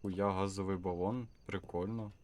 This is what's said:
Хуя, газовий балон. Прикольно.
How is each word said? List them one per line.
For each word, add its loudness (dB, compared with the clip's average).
Хуя, 2
газовий 2
балон. 0
Прикольно. -2